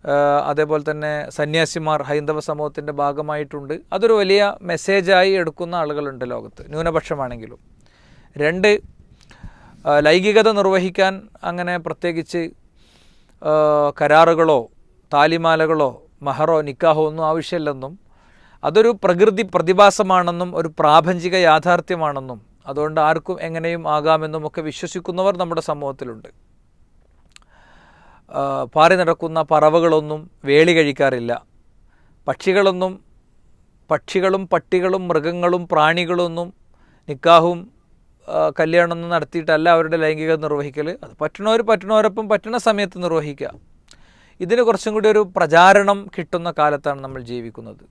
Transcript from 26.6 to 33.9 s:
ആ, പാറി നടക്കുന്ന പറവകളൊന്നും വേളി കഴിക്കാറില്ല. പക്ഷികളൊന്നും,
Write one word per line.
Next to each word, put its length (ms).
ആ, 120
പാറി 220
നടക്കുന്ന 420
പറവകളൊന്നും 680
വേളി 280
കഴിക്കാറില്ല. 600
പക്ഷികളൊന്നും, 640